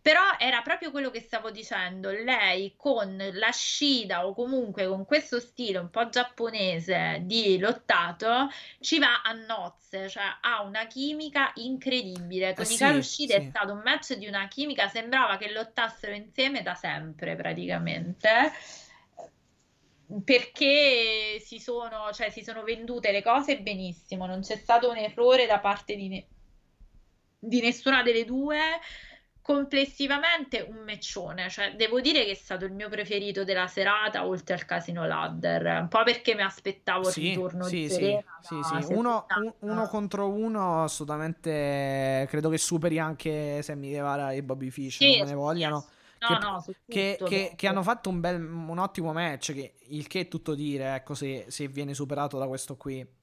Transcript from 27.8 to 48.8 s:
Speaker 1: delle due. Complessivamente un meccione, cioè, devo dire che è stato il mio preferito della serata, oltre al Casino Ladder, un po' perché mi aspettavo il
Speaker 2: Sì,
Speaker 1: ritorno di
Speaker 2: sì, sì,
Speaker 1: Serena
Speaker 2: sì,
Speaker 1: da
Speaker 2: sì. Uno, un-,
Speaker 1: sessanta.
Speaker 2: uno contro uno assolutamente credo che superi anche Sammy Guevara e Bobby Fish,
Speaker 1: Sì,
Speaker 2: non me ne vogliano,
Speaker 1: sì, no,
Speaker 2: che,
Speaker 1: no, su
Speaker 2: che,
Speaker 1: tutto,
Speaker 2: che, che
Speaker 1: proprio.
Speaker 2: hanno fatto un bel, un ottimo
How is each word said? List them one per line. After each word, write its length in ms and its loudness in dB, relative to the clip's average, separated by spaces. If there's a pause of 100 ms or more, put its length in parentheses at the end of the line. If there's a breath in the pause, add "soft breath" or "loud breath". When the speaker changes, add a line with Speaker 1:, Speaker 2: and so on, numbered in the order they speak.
Speaker 1:
delle 220 4
due. 340 0 (840 loud breath)
Complessivamente 1200 2
un 160 -14
meccione, 680 -8
cioè, 240 -2
devo 260 2
dire 240 4
che 60 -2
è 20 -2
stato 320 -6
il 80 -6
mio 160 -8
preferito 540 -2
della 240 2
serata, 580 2
oltre 300 -2
al 100 -8
Casino 400 -4
Ladder, 760 0
un 60 -2
po' 140 4
perché 320 4
mi 80 0
aspettavo 680 -2
il 40 2
Speaker 2:
Sì, 60 -4
Speaker 1:
ritorno 500 -2
di 80 -2
Speaker 2:
sì, 120 -2
sì, 300 2
Speaker 1:
Serena 200 -12
Speaker 2:
sì, 320 -8
Speaker 1:
da 100 0
Speaker 2:
sì. 0 -
Uno, 540 0
un-, 200 -2
Speaker 1:
sessanta. 40 -
Speaker 2:
uno 280 -2
contro 420 -2
uno 540 0
assolutamente 1500 -2
credo 200 0
che 80 2
superi 400 0
anche 640 -4
Sammy 280 -8
Guevara 420 -2
e 120 -4
Bobby 280 -6
Fish, 300 -4
Speaker 1:
Sì, 40 8
Speaker 2:
non 120 10
me 80 2
ne 100 -6
vogliano, 500 -2 (320 soft breath)
Speaker 1:
sì, 20 -20
no, 180 2
Speaker 2:
che, 20 0
Speaker 1:
no, 220 -4
su 120 -14 (140)
Speaker 2:
che, 320 -2
Speaker 1:
tutto, 40 -4
Speaker 2:
che, 320 0
che 120 -2
Speaker 1:
proprio. 0 -
Speaker 2:
hanno 160 2
fatto 260 0
un 100 -2
bel, 240 0
un 360 -8
ottimo 340 -2